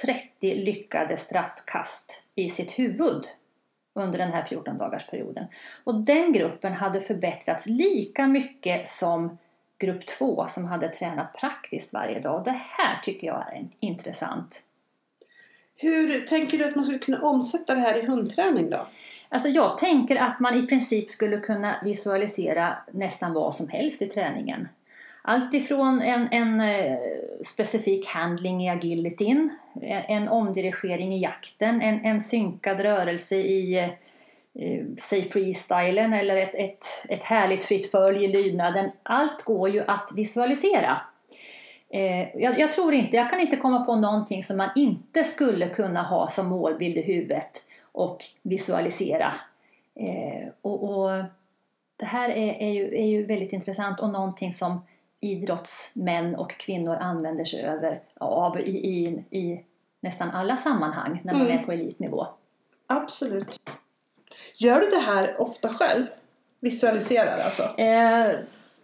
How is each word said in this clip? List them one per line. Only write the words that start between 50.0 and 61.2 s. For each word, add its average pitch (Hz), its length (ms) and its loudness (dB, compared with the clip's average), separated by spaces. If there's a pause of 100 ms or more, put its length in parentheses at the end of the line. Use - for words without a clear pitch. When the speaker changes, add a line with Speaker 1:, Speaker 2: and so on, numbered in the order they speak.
Speaker 1:
och, 202 220 -4
och 190 400 0 (760)
det 220 80 -8
här 240 240 -2
är, 214 320 -2
är 208 100 0
ju, 202 240 -2
är 220 100 2
ju 208 200 2
väldigt 196 280 -2
intressant 196 460 -4
och 214 100 0
någonting 190 440 -4
som 180 320 -4 (340)
idrottsmän 175 1160 -2
och - 160 -6
kvinnor 170 440 -4
använder 165 500 -2
sig - 160 -6
över, 156 400 -2 (160)
av 175 420 0
i, 190 120 -2
i, 175 520 -2 (160)
i 175 240 -4 (360)
nästan 180 320 -6
alla 196 260 0
sammanhang 175 640 -2